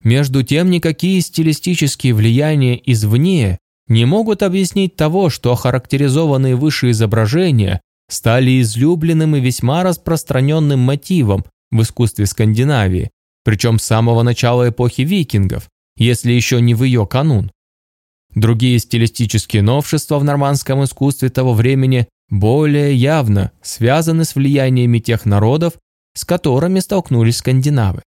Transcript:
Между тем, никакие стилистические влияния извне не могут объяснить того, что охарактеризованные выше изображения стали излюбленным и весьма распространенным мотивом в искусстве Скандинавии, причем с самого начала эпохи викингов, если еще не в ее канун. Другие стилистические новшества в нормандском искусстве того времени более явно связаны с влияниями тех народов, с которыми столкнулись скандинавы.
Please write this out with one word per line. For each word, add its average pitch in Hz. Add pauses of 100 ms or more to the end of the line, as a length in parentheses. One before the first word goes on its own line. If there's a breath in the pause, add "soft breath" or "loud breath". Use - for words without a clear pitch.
Между 135
тем, 165
никакие 175
стилистические 156
влияния 123
извне 117 (300)
не 113
могут 208
объяснить 190
того, 165
что -
охарактеризованные 135
выше 127
изображения 110 (260)
стали 127
излюбленным 156
и 143
весьма 131
распространенным 151
мотивом 127 (260)
в 113
искусстве 110
Скандинавии, 107 (340)
причем 113
с -
самого 117
начала 120
эпохи 120
викингов, 131 (300)
если 120
еще 120
не 120
в 113
ее 120
канун. 131 (840)
Другие 113
стилистические 113
новшества 147
в 139
нормандском 139
искусстве 135
того 127
времени 127 (220)
более 143
явно 123 (120)
связаны 160
с -
влияниями 131
тех 113
народов, 117 (400)
с -
которыми 175
столкнулись 117
скандинавы. 127